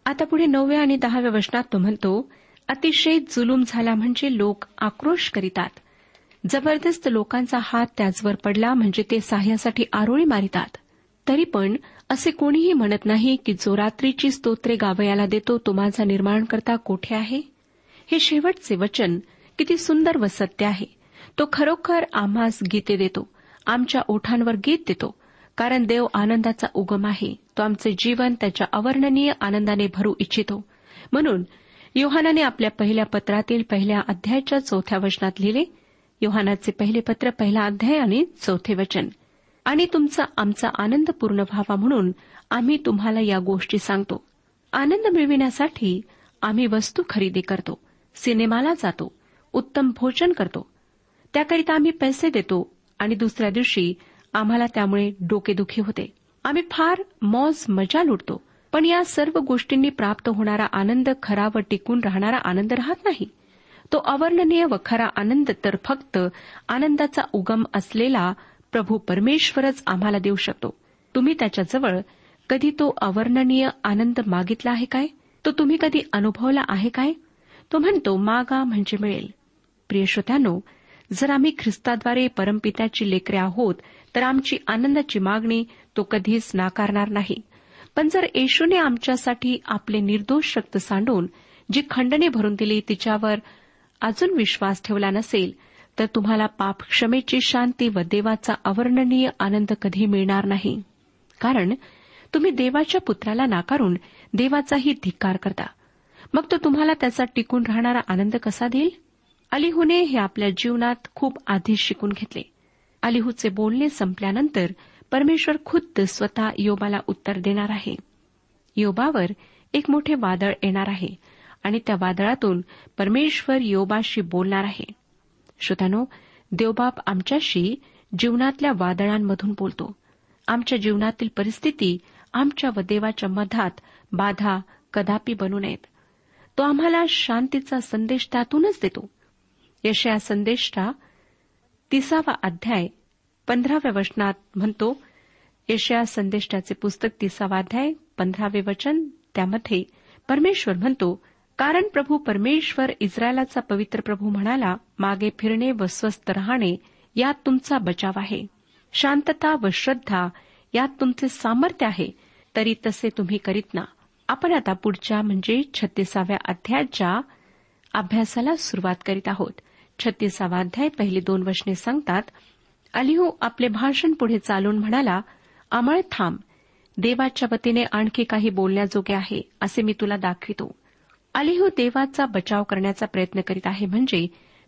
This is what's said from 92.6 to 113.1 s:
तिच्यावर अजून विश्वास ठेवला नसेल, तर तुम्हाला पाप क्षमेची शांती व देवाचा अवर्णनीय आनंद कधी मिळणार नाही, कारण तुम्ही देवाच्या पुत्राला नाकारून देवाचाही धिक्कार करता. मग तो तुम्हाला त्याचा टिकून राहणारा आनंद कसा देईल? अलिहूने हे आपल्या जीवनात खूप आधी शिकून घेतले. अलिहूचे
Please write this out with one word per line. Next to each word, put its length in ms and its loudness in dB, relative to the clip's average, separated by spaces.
तिच्यावर 460 0
अजून 340 0
विश्वास 500 0
ठेवला 260 0
नसेल, 420 -2
तर 160 2
तुम्हाला 320 2
पाप 360 -4
क्षमेची 580 0
शांती 480 0
व 120 0
देवाचा 540 0
अवर्णनीय 640 2
आनंद 320 0
कधी 240 0
मिळणार 380 2
नाही, 380 -2
कारण 340 2
तुम्ही 160 2
देवाच्या 500 0
पुत्राला 460 -2
नाकारून 500 2
देवाचाही 580 0
धिक्कार 440 -2
करता. 300 -6
मग 160 2
तो 60 2
तुम्हाला 360 2
त्याचा 320 -2
टिकून 440 -2
राहणारा 400 0
आनंद 280 0
कसा 320 -4
देईल? 220 0
अलिहूने 500 2
हे 160 0
आपल्या 380 0
जीवनात 580 -2
खूप 320 -2
आधी 300 2
शिकून 340 -4
घेतले. 320 -8
अलिहूचे 460 0